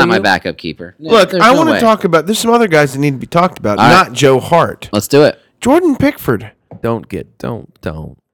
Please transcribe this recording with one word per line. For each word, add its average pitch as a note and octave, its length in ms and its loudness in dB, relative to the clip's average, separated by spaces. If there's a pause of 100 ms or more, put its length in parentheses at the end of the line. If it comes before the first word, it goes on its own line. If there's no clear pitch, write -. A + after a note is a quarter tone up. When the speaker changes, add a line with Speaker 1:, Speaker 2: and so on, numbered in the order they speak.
Speaker 1:
my A#2 60 0
Speaker 2:
value? G2+ 80 -2
Speaker 1:
backup F2+ 360 -2
keeper. F2 400 -14
No, D#3 140 -8
Speaker 3:
Look, G3 180 4
Speaker 1:
there's F#3+ 120 -2
Speaker 3:
I A#3 100 4
Speaker 1:
no C#4+ 60 2
Speaker 3:
wanna D#4+ 140 2
Speaker 1:
way. - 80 0
Speaker 3:
talk A3 240 0
about, E3 220 0
there's A3 140 -4
some A3+ 100 -2
other A#3 180 2
guys D3 240 2
that C3+ 60 -10
need C#3+ 140 0
to C3 60 -6
be A#2+ 80 -12
talked F3 320 -2
about, G#2 200 -4
Speaker 1:
All G#2+ 80 2
right. E3+ 220 4
Speaker 3:
not A2+ 40 -18
Joe C3+ 280 2
Hart. D#3 520 -2
Speaker 1:
Let's G#2 160 -2
do C#3+ 140 4
it. - 180 0 (200)
Speaker 3:
Jordan D4+ 360 0
Pickford. A3+ 540 -4 (320)
Speaker 2:
Don't A#2 260 -6
get, - 300 -14
don't, - 420 -14
don't. D#2 380 -12 (160)